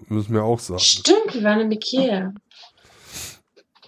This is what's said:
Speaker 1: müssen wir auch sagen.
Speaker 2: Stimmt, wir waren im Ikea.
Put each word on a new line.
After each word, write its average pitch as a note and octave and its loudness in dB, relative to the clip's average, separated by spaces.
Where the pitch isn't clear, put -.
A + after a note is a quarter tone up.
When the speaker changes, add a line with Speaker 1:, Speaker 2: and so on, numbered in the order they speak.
Speaker 1:
müssen G#2+ -2
wir G#2+ 2
auch A#2 0
sagen. F2+ -6
Speaker 2:
Stimmt, - 2
wir A3+ -4
waren G#3+ 2
im A3 0
Ikea. G#3+ -2